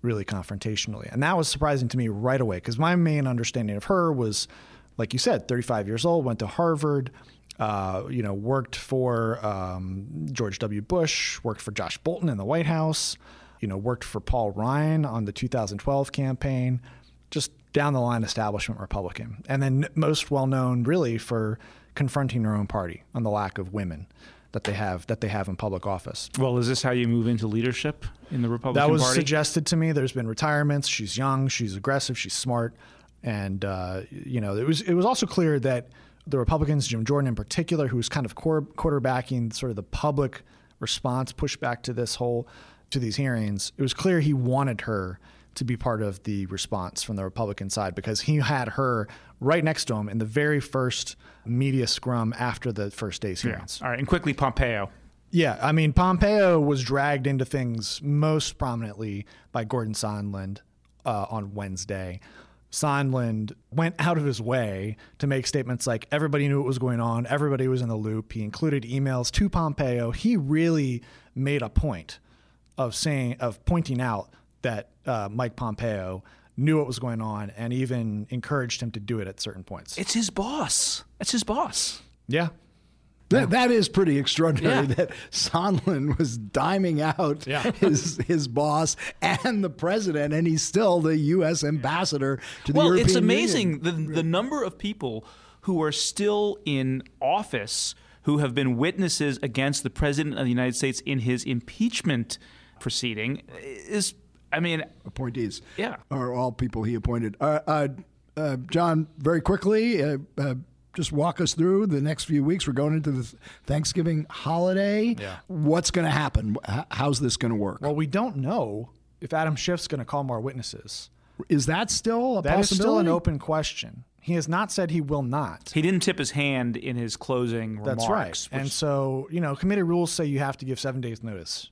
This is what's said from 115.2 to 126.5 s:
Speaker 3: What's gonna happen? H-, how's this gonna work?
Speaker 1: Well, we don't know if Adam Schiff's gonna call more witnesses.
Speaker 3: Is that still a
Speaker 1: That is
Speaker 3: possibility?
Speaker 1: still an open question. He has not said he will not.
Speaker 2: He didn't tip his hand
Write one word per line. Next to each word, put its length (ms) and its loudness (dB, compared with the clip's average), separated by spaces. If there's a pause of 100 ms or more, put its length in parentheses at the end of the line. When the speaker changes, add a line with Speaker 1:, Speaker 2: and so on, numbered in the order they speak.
Speaker 3:
What's 440 2
gonna 180 2
happen? 480 2 (100)
H-, 240 -2
how's 280 2
this 180 2
gonna 180 0
work? 260 -2
Speaker 1:
Well, 140 0
we 120 0
don't 300 0
know 520 -2 (320)
if 120 -8
Adam 220 2
Schiff's 320 -2
gonna 180 -4
call 180 -4
more 160 -2
witnesses. 720 -10 (400)
Speaker 3:
Is 180 4
that 240 0
still 480 0
a 20 -2
Speaker 1:
That 180 4
is 100 4
Speaker 3:
possibility? 140 2
Speaker 1:
still 160 6
an 80 4
open 320 2
question. 640 -4 (160)
He 120 -2
has 140 2
not 240 0
said 200 0
he 100 2
will 220 0
not. 500 -4
Speaker 2:
He 80 2
didn't 200 4
tip 160 2
his 140 -2
hand 460 0